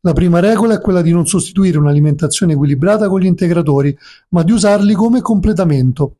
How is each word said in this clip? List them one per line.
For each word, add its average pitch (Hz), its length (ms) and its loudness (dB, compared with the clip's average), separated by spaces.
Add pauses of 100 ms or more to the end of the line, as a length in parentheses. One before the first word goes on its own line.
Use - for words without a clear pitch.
La 170 140 0
prima 175 260 2
regola 220 320 2
è 208 80 -2
quella 185 220 0
di 170 100 2
non 170 140 0
sostituire 185 500 -2
un'alimentazione 147 760 0
equilibrata 151 560 0
con 190 100 -2
gli 185 60 0
integratori, 165 680 0 (360)
ma 175 120 0
di 170 100 2
usarli 202 420 2
come 226 260 0
completamento. 165 1000 -2